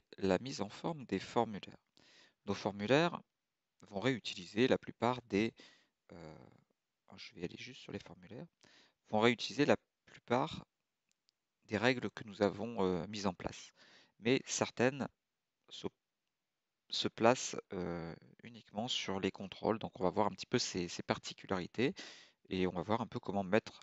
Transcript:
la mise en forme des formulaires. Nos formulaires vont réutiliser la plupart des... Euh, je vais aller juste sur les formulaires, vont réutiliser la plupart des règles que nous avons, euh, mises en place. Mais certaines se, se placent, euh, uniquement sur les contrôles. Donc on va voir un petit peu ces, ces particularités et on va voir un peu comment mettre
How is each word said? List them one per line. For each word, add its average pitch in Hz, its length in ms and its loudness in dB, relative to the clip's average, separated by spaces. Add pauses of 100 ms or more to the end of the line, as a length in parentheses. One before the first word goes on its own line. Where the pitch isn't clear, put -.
(180)
la 95 200 4
mise 135 220 -6
en 101 80 -4
forme 160 380 -6
des 190 120 0
formulaires. 107 580 -2 (720)
Nos 101 80 0
formulaires 107 640 2 (640)
vont 98 180 -8
réutiliser 107 680 0
la 98 100 6
plupart 123 440 -2
des... 110 300 2 (600)
Euh, 78 260 -16 (760)
je - 180 -18
vais 85 100 -10
aller - 140 -6
juste 120 220 -14
sur - 120 -16
les 101 60 -6
formulaires, 143 480 -16 (600)
vont 110 120 2
réutiliser 117 460 4
la 107 100 8 (280)
plupart - 600 -2 (1000)
des 110 120 -2
règles 113 340 2
que - 140 -12
nous 101 180 -2
avons, 101 420 0
euh, 90 240 2
mises 104 180 -4
en 90 80 0
place. - 380 -10 (480)
Mais 123 260 2
certaines 123 640 0 (600)
se, - 200 -8 (1000)
se - 180 0
placent, - 480 4 (160)
euh, 85 420 -4 (300)
uniquement 110 420 -8
sur - 320 -2
les 95 140 0
contrôles. 101 480 0
Donc - 180 -8
on 95 60 0
va 90 60 6
voir 101 180 2
un - 20 -6
petit - 160 -10
peu 123 140 2
ces, 90 260 -2
ces - 160 -6
particularités 110 880 -2 (560)
et 92 200 2
on 87 40 -4
va 90 100 -2
voir 107 180 2
un 110 80 -4
peu - 100 -4
comment 98 240 -2
mettre 98 400 0